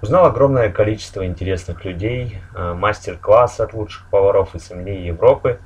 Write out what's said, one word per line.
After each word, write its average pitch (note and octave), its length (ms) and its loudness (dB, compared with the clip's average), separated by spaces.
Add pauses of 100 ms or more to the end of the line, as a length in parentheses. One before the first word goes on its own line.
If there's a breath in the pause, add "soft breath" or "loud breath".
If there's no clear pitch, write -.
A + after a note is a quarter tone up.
Узнал F3 240 4
огромное C3 440 4
количество G#2 540 -2
интересных F2+ 640 -6
людей, G#2+ 560 -6 (120)
э, F2 200 -6
мастер-классы G#2 880 0
от A2 100 -6
лучших - 380 -10
поваров G2 440 2
и F2 40 -10
сомелье F2+ 480 -10
Европы. A#2+ 580 2